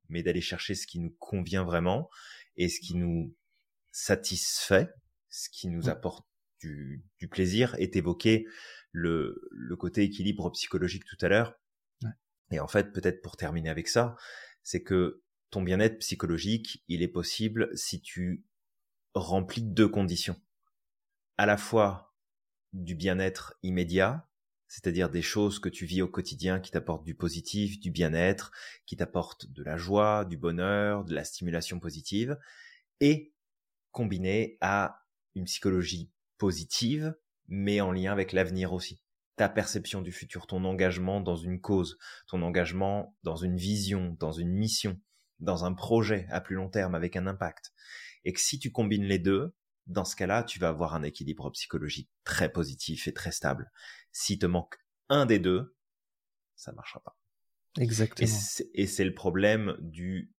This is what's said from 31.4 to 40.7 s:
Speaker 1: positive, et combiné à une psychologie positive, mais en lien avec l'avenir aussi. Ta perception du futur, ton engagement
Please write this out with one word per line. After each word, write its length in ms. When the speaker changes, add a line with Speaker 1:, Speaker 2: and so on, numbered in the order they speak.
Speaker 1:
positive, 580
et 340
combiné 680
à 440
une 80
psychologie 640
positive, 760
mais 340
en 120
lien 180
avec 220
l'avenir 400
aussi. 280
Ta 120
perception 540
du 80
futur, 380
ton 160
engagement 560